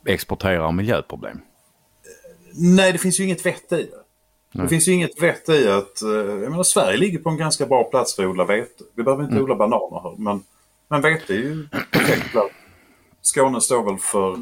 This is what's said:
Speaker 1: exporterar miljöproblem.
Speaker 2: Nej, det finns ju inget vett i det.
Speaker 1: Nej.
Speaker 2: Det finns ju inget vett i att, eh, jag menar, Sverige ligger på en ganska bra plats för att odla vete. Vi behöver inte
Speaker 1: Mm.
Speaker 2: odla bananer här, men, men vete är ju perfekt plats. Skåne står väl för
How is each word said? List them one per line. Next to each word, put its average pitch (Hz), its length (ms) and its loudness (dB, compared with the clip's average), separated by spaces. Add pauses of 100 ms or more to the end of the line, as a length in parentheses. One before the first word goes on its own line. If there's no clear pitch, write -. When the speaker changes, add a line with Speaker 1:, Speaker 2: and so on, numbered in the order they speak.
Speaker 1:
exporterar 90 640 -2
miljöproblem. 82 680 -4 (1120)
Speaker 2:
Nej, 185 360 6
det 175 60 -2
finns 185 220 0
ju 190 40 0
inget 180 220 -4
vett - 260 -4
i 175 40 0
det. - 140 -4 (640)
Speaker 1:
Nej. - 120 -4
Speaker 2:
Det - 60 -2
finns 165 180 2
ju 185 40 4
inget 170 300 0
vett 165 280 0
i 143 180 4
att, 98 340 0
eh, 107 80 -4
jag 104 420 -2
menar, 175 120 -2
Sverige 107 340 2
ligger 175 220 0
på 165 100 -4
en 156 80 -2
ganska 151 280 -2
bra 127 180 2
plats 120 320 0
för 98 80 -2
att 92 60 0
odla 90 160 0
vete. 107 380 -4 (120)
Vi 117 80 -4
behöver 135 200 0
inte 135 100 -4
Speaker 1:
Mm. 120 100 2
Speaker 2:
odla 131 120 0
bananer 104 480 0
här, 87 140 -10
men, 104 260 -4 (440)
men 147 140 -2
vete 156 320 0
är 104 40 0
ju 147 300 -6 (240)
perfekt 123 400 0
plats. 104 220 0 (680)
Skåne 131 400 2
står 120 220 0
väl 98 140 -2
för 95 440 0